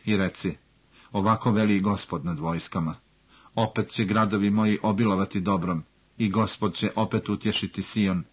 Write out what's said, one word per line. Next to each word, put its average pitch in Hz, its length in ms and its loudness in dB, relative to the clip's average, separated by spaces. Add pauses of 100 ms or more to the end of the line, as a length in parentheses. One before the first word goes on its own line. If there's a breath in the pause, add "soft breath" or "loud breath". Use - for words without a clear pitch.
i 107 120 2
reci: 92 400 -2 (540 loud breath)
„Ovako 110 400 2
veli 104 280 4
Gospod 95 460 -2
nad 82 140 -4
vojskama: 82 560 -4 (600 loud breath)
Opet 110 320 0
će - 180 -2
gradovi 104 440 2
moji 107 340 2
obilovati 98 580 2
dobrom, 90 420 0 (340)
i 110 120 2
Gospod 101 440 0
će - 220 -2
opet 110 340 -2
utješiti 101 540 -2
Sion 95 500 0